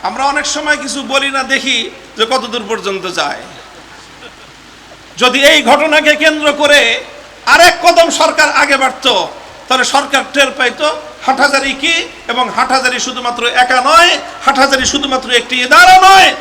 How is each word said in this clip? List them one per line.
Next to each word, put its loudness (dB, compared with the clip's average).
আমরা -6
অনেক -2
সময় -2
কিছু -10
বলি -4
না, -4
দেখি -4
যে 0
কত -2
দূর -8
পর্যন্ত -6
যায়। -6
যদি 0
এই 4
ঘটনাকে 2
কেন্দ্র 0
করে 2
আরেক 4
কদম 4
সরকার 0
আগে 0
বাড়তো, -2
তাহলে 0
সরকার -2
টের 2
পাইতো -4
হাটহাজারী 0
কি, -4
এবং -2
হাটহাজারী -2
শুধুমাত্র -6
একা 0
নয়, 4
হাটহাজারী 0
শুধুমাত্র -4
একটি -2
ইদারা 6
নয় 6